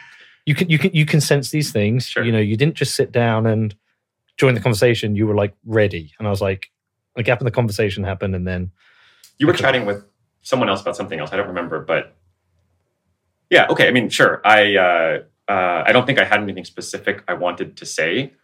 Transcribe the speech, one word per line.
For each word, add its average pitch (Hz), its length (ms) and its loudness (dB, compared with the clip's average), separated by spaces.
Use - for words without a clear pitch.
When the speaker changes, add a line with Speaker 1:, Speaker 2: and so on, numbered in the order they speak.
Speaker 1:
you 147 100 0
can, 185 140 0
you 156 100 4
can, 190 140 0
you 151 120 4
can 151 160 2
sense 139 300 0
these 151 200 -2
things. 113 360 0
Speaker 2:
Sure. - 160 -4
Speaker 1:
You 117 80 0
know, 110 80 2
you 107 180 0
didn't 147 180 0
just - 200 -4
sit 127 160 0
down 113 340 2
and 110 300 0
join 131 180 4
the 110 60 -4
conversation. 113 540 2
You 107 120 0
were, 104 80 0
like, 101 180 0
ready. 95 520 0
And 110 100 -6
I 101 40 0
was 98 100 -2
like, 95 300 -4
a 127 80 -4
gap 123 180 0
in 135 40 -4
the 117 60 -2
conversation 104 540 -2
happened, 95 300 -4
and 90 120 -4
then 90 240 -6
Speaker 2:
You 147 100 2
were 175 60 4
Speaker 1:
Okay. - 100 -2
Speaker 2:
chatting 127 220 0
with 101 180 -6
someone 123 260 -2
else 98 120 -2
about - 140 -8
something 98 240 -8
else. 78 140 -10
I 95 40 -4
don't 101 100 -4
remember, 85 340 -8
but 73 340 -4
yeah, 156 200 6
okay. 120 180 2
I - 40 2
mean, 117 180 0
sure. 107 360 2
I, 104 300 6
uh, 85 440 2
uh, 90 340 0
I 107 60 4
don't 123 140 4
think 127 140 0
I 98 40 6
had 104 180 2
anything 90 240 -10
specific - 640 -8
I 90 60 -4
wanted 87 440 -6
to - 80 -18
say, - 480 -4